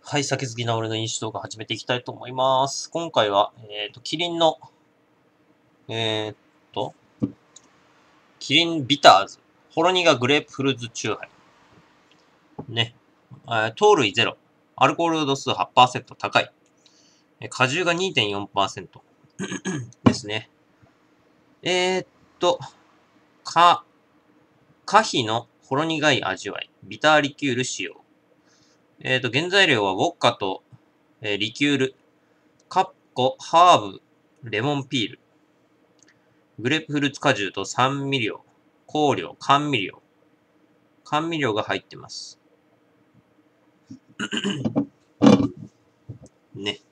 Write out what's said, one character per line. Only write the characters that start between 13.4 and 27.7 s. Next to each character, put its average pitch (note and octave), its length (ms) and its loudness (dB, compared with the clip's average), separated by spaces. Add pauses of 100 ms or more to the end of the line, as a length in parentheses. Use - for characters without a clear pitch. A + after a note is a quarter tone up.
え - 20 -16
ー、 A2+ 240 -2
糖 G#3 220 6
類 A2+ 180 2
ゼ A2 140 2
ロ。 F#2 100 -6 (400)
ア B2+ 100 4
ル D3+ 80 2
コ E3+ 120 0
ー - 20 0
ル D#3+ 160 0
度 C3+ 120 0
数 B2 180 -4
八 F#2 200 -2
パ B2 100 8
ー B2+ 40 4
セ B2 120 -6
ン - 40 -20
ト、 - 100 -20
高 - 280 0
い。 - 100 -10 (880)
え A2 60 -14
ー、 - 20 -14
果 B2+ 180 0
汁 E3 200 -2
が E3+ 80 0
二 F3+ 180 -4
点 A2+ 160 0
四 G2+ 180 -6
パ G2 180 0
ー F#2+ 40 -2
セ F#2+ 140 -12
ン D#2+ 60 -18
ト。 - 140 -20 (540)
<clears throat> C3+ 480 -10
で A#2+ 80 8
す - 140 -8
ね。 G#2+ 240 -8 (1120)
え F#3 380 0
ー F3 40 -14
っ - 20 -20 (320)
と、 F3 220 0 (800)
か、 - 440 4 (1000)
果 G#3+ 180 4
皮 D#3+ 220 -2
の A2 240 -4 (140)
ほ C3 140 -4
ろ D#3 100 0
苦 D3+ 260 0
い A2+ 100 0
味 F#2 280 -6
わ - 100 -12
い。 - 80 -14 (140)
ビ G#2 160 -16
タ D#3 160 4
ー D3 80 4
リ C#3 120 -4
キ C#3+ 140 -6
ュ B2 60 -2
ー - 20 -2
ル B2+ 80 -2
使 - 200 -8